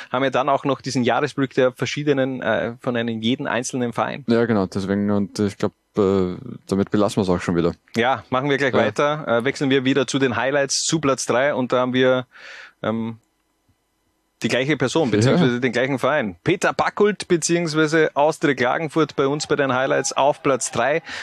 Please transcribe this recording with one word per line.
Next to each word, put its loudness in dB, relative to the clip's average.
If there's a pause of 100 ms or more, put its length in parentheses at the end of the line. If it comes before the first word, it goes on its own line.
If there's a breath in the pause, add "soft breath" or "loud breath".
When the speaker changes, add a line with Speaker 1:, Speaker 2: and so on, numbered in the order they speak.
(100)
Speaker 1:
haben 0
ja 2
dann 0
auch 0
noch -2
diesen -2
Jahresrückblick 0
der 4
verschiedenen, -2
äh, 0
von -2
einem -4
jeden 0
einzelnen -4
Verein. -4
Speaker 2:
Ja, 4
genau, 2
deswegen, -2
und -2
ich 0
glaub, -4 (240)
äh, 2 (300)
damit 0
belassen 2
wir's 0
auch 0
schon -2
wieder. 2 (220)
Speaker 1:
Ja, 0
machen 0
wir 2
gleich 0
Speaker 2:
Ja. 2
Speaker 1:
weiter. 0
Äh, 0
wechseln 0
wir 2
wieder 2
zu -2
den 0
Highlights, 0
zu -2
Platz 0
drei 0
und -2
da 4
haben -2
wir, 2 (560 loud breath)
ähm, -4 (1300)
die 0
gleiche 0
Person, 0
beziehungsweise 4
Speaker 2:
Ja. -2
Speaker 1:
den 0
gleichen 0
Verein. 0
Peter 0
Backhult, 0
beziehungsweise 2
Austria 2
Klagenfurt 0
bei 2
uns -4
bei 0
den 0
Highlights 0
auf 2
Platz 0
drei. 0 (220 loud breath)